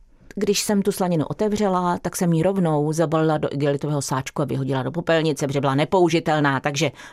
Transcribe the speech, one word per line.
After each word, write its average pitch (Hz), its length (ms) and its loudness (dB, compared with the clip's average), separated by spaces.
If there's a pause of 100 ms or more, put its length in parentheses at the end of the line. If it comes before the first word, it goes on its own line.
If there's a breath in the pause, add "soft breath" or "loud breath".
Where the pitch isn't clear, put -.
(360)
když 196 260 0
jsem 202 200 0
tu 196 100 0
slaninu 180 340 0
otevřela, 190 760 0
tak 170 140 -6
jsem 170 180 2
ji 160 100 2
rovnou 165 480 2
zabalila 160 460 2
do 147 140 -2
igelitového 143 500 -2
sáčku 143 400 -4
a 147 40 -2
vyhodila 131 380 -2
do 131 80 -6
popelnice, 160 560 0
protože 139 140 -2
byla 135 140 2
nepoužitelná. 156 840 2
Takže 143 320 -2 (220 loud breath)